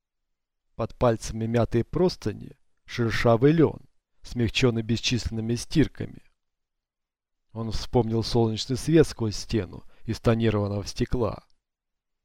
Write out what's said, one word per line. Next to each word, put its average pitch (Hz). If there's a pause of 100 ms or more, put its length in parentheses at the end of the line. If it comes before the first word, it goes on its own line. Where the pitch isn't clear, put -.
(760)
Под -
пальцами 113
мятые 117
простыни, 127 (280)
шершавый 117
лён, 160 (420)
смягчённый 117
бесчисленными 113
стирками. - (1300)
Он 113
вспомнил 113
солнечный 113
свет 156
сквозь 110
стену - (200)
из 110
тонированного 104
стекла. - (800)